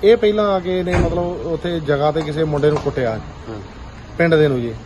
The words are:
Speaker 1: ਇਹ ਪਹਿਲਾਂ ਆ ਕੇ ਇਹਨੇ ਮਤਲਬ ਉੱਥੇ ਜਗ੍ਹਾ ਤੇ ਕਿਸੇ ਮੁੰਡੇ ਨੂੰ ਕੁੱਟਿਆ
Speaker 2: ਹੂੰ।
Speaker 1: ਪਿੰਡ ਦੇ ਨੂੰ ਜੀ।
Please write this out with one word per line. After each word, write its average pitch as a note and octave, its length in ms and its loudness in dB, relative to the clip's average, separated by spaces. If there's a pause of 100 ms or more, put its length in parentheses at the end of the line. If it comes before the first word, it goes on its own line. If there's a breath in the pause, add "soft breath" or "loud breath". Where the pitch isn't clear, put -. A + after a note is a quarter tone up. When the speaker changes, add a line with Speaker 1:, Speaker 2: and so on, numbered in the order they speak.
Speaker 1:
ਇਹ A3 120 8
ਪਹਿਲਾਂ G#3 360 2
ਆ F#3+ 60 0
ਕੇ F#3 200 -2
ਇਹਨੇ F3+ 160 -2
ਮਤਲਬ F3 520 -2
ਉੱਥੇ E3+ 340 -4
ਜਗ੍ਹਾ D3 300 2
ਤੇ D#3 100 -2
ਕਿਸੇ D3+ 240 -2
ਮੁੰਡੇ D3 260 2
ਨੂੰ D3 80 0
ਕੁੱਟਿਆ B2+ 360 -2 (340)
Speaker 2:
ਹੂੰ। G#2+ 140 -10 (560)
Speaker 1:
ਪਿੰਡ E3 160 6
ਦੇ D3+ 140 6
ਨੂੰ B2+ 120 2
ਜੀ। A#2 140 -4 (120)